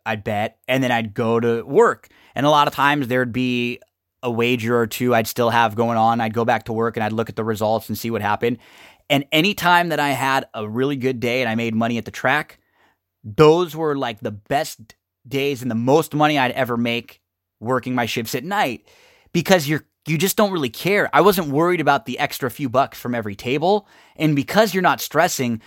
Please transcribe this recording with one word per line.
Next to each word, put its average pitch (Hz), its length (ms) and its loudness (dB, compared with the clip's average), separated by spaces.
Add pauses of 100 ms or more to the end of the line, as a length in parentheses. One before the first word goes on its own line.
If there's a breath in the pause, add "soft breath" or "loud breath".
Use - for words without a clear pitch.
I'd 110 180 -4
bet, 107 440 -4
and 131 160 0
then 123 80 0
I'd 113 240 -2
go 117 240 0
to 117 240 0
work. 156 460 2 (260 soft breath)
And 123 100 -2
a 147 40 4
lot 147 180 4
of 143 60 -2
times 143 340 2
there'd 123 260 -2
be 120 460 -4 (420)
a 127 80 -4
wager 120 480 0
or 117 80 2
two 123 300 0
I'd 113 120 2
still 117 220 0
have 113 260 4
going 117 220 0
on. 117 240 2
I'd 110 120 -2
go 117 120 0
back 113 200 0
to 117 80 -6
work 113 240 -2
and 113 60 -2
I'd 107 100 -2
look 113 160 -2
at 104 60 -16
the 113 80 -4
results 107 460 -2
and 107 80 -6
see 113 140 -6
what 107 100 -4
happened. 107 380 0 (500 loud breath)
And 139 220 2
anytime 175 580 2
that 151 100 -2
I 143 120 0
had 135 420 0
a 107 160 -8
really 131 280 -2
good 127 220 -2
day 120 220 0
and 120 80 -2
I 110 60 -2
made 117 180 -2
money 117 240 0
at 110 80 -6
the 101 60 -12
track, 139 480 -2 (640)
those 151 520 4
were, 156 200 -2
like, 123 240 -6
the 117 120 -6
best 127 640 -8 (320)
days 139 340 -4
and 127 100 -4
the 113 40 -2
most 135 380 2
money 151 240 2
I'd 127 140 2
ever 123 260 -2
make 117 440 -4 (380)
working 127 360 -2
my 120 100 0
shifts 113 300 -6
at 123 80 -6
night, 180 440 -4 (440 soft breath)
because 175 360 2
you're, 151 180 -2 (200)
you 156 120 -4
just 190 180 0
don't 208 160 2
really 156 180 -4
care. 175 440 -2
I 147 80 6
wasn't 180 260 4
worried 165 320 0
about 143 260 2
the 123 140 -8
extra 139 320 -4
few 143 160 -8
bucks 127 320 -2
from 123 160 -8
every 104 200 -6
table. 165 520 -2 (300 soft breath)
And 151 180 0
because 190 380 2
you're 185 100 0
not 143 160 2
stressing, 135 680 0